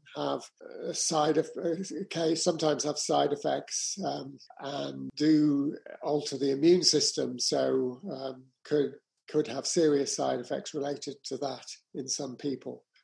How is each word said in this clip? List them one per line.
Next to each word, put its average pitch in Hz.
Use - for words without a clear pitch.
have, 139
uh, 170
side 156
eff-, 165
uh, 170
okay, 165
sometimes 156
have 147
side 143
effects, -
um, 139
and 139
do 151
alter 143
the 139
immune 160
system. 135
So, 131
um, 131
could, 143
could 151
have 127
serious 147
side 131
effects 139
related 143
to 131
that 131
in 131
some 135
people. 127